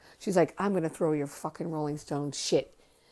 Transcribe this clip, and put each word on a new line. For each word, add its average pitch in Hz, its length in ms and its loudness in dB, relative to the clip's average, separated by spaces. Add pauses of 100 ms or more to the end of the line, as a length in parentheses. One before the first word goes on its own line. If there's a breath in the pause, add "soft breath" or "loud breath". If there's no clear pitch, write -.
(200 loud breath)
She's 185 180 0
like, 170 200 6
I'm 202 160 0
gonna 170 140 2
throw 156 240 0
your 147 160 0
fucking - 420 -8
Rolling 151 280 -2
Stone 147 360 -4
shit - 400 0 (380 soft breath)